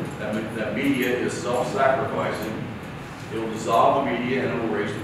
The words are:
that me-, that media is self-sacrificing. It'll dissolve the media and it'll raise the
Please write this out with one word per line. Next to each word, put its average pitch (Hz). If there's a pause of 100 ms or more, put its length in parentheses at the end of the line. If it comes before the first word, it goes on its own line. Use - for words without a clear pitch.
(200)
that 107
me-, 110
that 107
media 127
is 123
self-sacrificing. - (720)
It'll 113
dissolve 123
the 123
media 123
and 120
it'll 110
raise 104
the -